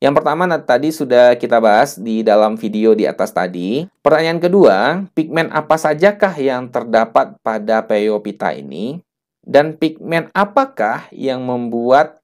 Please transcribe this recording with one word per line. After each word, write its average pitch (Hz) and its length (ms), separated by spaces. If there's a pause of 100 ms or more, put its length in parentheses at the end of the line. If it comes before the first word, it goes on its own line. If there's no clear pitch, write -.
Yang 143 160
pertama, 160 320
nah, 160 80
tadi 135 320
sudah 123 480
kita 117 240
bahas 113 320
di 110 320
dalam 107 320
video 110 400
di 101 80
atas - 240
tadi. 92 560 (160)
Pertanyaan 160 400
kedua, 170 720
pigmen 156 400
apa 156 240
sajakah 180 560
yang 131 320
terdapat 117 800
pada 110 400
Phaeophyta 104 720
ini? 85 400 (480)
Dan 151 320
pigmen 160 560
apakah 202 800
yang 127 320
membuat 123 760